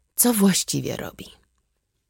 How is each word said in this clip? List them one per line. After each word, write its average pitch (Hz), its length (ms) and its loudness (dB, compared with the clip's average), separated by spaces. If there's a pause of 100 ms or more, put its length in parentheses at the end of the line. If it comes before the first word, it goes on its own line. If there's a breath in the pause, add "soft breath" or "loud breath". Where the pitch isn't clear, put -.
(160)
co 247 180 2
właściwie 156 640 0
robi. - 280 -12 (840)